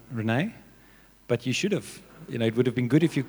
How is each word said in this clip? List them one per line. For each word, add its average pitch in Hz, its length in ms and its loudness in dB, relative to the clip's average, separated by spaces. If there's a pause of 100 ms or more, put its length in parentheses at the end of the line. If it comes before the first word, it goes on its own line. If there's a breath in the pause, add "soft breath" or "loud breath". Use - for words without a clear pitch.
(100)
Renee, 120 420 -2 (760 soft breath)
but 120 180 0
you 127 60 -2
should 208 180 0
have. - 300 -4 (280)
You 123 100 -8
know, 113 80 2
it 113 100 0
would 123 100 4
have 120 80 0
been 123 140 0
good 156 160 6
if 156 120 0
you, 131 120 0